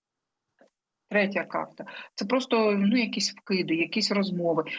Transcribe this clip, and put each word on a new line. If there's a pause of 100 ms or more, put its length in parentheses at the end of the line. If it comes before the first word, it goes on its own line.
(1120)
Третя
карта — (300)
це
просто,
ну,
якісь
вкиди,
якісь
розмови. (140)